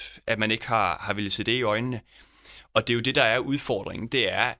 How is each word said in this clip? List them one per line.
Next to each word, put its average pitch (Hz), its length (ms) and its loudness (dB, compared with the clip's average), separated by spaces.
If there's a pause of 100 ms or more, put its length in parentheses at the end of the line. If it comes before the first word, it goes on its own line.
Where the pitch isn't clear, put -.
(260)
at 113 120 0
man 110 120 0
ikke 110 160 -2
har, 101 340 2
har 107 140 -4
villet 101 180 -2
se 104 120 -2
det 110 80 0
i 127 100 0
øjnene. 113 380 -2 (760)
Og 113 120 2
det 123 60 2
er - 20 4
jo 117 60 0
det, 123 140 0
der 143 100 6
er 113 140 6
udfordringen. 123 680 -4
Det 107 240 0
er, 110 280 0